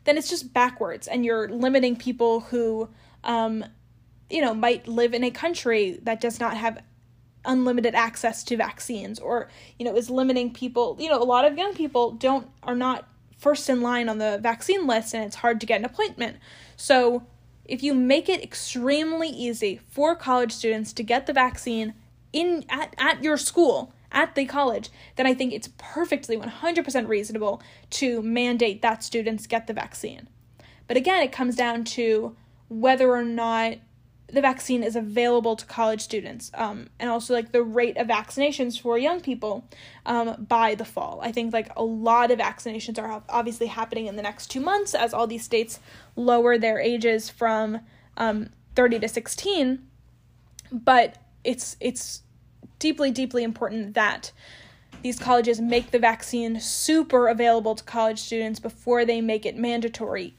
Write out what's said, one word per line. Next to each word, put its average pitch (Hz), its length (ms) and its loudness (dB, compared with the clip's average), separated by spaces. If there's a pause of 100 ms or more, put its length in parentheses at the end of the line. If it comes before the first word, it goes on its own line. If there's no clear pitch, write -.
then 294 140 4
it's 302 140 -4
just 320 200 -6
backwards, 247 560 0
and 240 160 -2
you're 226 240 0
limiting 247 480 2
people 233 460 0
who, 226 480 -2 (340)
um, 226 400 -2 (680)
you 311 120 -2
know, 240 120 2
might 226 340 0
live 233 260 2
in 240 100 0
a 247 80 0
country 233 720 0
that 226 180 -2
does 233 200 -2
not 226 180 -2
have 226 260 -4 (600)
unlimited 247 480 2
access 233 500 -2
to 240 140 -4
vaccines, 214 600 -6
or, 233 280 -4 (300)
you 240 80 -6
know, 214 100 -2
is 233 140 0
limiting 254 420 0
people. 240 480 -2
You 320 100 -2
know, 262 120 4
a - 20 0
lot 247 220 6
of 294 120 4
young 381 180 -2
people 254 360 0
don't, 262 380 0 (140)
are 247 120 -4
not 247 320 -2 (300)
first 285 320 2
in 254 120 2
line 240 260 0
on 214 120 -2
the 214 220 0
vaccine 269 440 0
list, 226 300 0
and 226 80 -4
it's 208 140 -10
hard 233 220 0
to 226 60 -10
get 220 140 2
an 214 60 -4
appointment. 254 520 -4 (380)
So 247 480 4 (420)
if 254 160 -8
you 285 140 0
make 262 340 4
it 370 140 0
extremely 311 840 -2
easy 233 500 -4 (100)
for 285 260 0
college 247 360 0
students 220 420 -2
to 240 100 -6
get 240 220 0
the 302 80 -2
vaccine 240 600 0 (360)
in, 339 380 -2
at, 294 300 -6
at 277 240 2
your 302 140 2
school, 277 560 2 (180)
at 320 240 0
the 277 100 0
college, 254 460 -2 (240)
then 262 100 2
I 262 80 4
think 254 200 -2
it's - 160 -10 (100)
perfectly 294 580 -2
one 214 120 -8
hundred 339 360 -2
percent 247 220 -2
reasonable 214 560 -2 (280)
to 240 300 0
mandate 233 600 0
that 226 200 0
students 220 440 -4
get 226 180 -2
the 226 80 -8
vaccine. - 540 -12 (600)
But 240 100 2
again, 339 260 2
it 269 80 0
comes 247 240 -2
down 233 300 -2
to 226 500 0 (320)
whether 254 420 4
or 247 140 2
not 226 540 -2 (500)
the 269 140 0
vaccine 262 420 2
is 226 120 -2
available 233 640 2
to - 80 -14
college 220 340 0
students, - 540 -8
um, 214 360 -6 (100)
and 240 100 -4
also, 233 240 -2
like, 233 180 0
the 240 120 4
rate 233 340 0
of 240 100 0
vaccinations 247 720 -2
for 233 180 0
young 311 220 0
people, 233 460 -6 (400)
um, 226 420 -2
by 226 260 4
the 214 120 -6
fall. - 360 -8
I 226 120 -6
think, 233 180 -4
like, 226 240 -2
a 220 80 -2
lot 226 480 4
of 233 80 2
vaccinations 220 580 -6
are 220 140 -6
ob-, 214 160 -10
obviously 233 400 -2
happening 226 400 -6
in 202 80 -10
the 214 60 -8
next 208 260 -10
two 262 140 -6
months 392 340 0
as 233 180 0
all 226 140 0
these 226 160 -8
states 233 380 -2 (340)
lower 240 420 6
their 220 220 2
ages 226 500 0
from, 220 520 0 (340)
um, 214 360 -2 (220)
thirty 247 260 4
to 226 100 -2
sixteen. 262 760 -2 (840)
But 240 460 4 (260)
it's, - 380 -4
it's - 420 -6 (560)
deeply, 302 320 0
deeply 247 320 -2
important 220 520 -4
that - 360 0 (720)
these 247 180 -6
colleges 240 400 4
make 240 320 0
the 247 80 2
vaccine 226 600 0
super 277 680 2
available 226 480 4
to - 80 -14
college 220 360 0
students 220 420 -6
before 240 420 0
they 233 160 2
make 220 260 0
it - 120 -6
mandatory, 226 800 -4